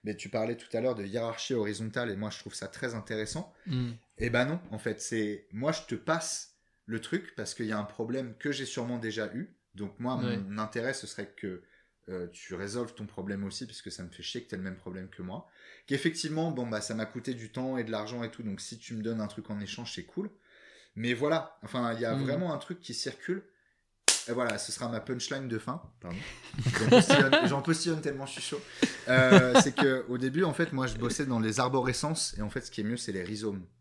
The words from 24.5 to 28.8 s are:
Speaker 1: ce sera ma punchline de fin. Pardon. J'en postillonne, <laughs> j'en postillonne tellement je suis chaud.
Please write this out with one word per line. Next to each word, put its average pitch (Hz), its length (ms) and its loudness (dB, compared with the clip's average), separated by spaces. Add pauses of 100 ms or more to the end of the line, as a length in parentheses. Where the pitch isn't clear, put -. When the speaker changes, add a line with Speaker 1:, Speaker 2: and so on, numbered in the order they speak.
Speaker 1:
ce - 140 -6
sera 120 160 -4
ma 117 120 -2
punchline 135 460 -4
de 113 120 -2
fin. 143 220 -6 (200)
Pardon. 90 160 -8 (640)
J'en 110 100 4
postillonne, 269 480 10
<laughs> 330 100 6
j'en 139 140 2
postillonne 160 380 2
tellement 135 260 -4
je - 60 -10
suis 131 100 -8
chaud. - 180 -6 (480)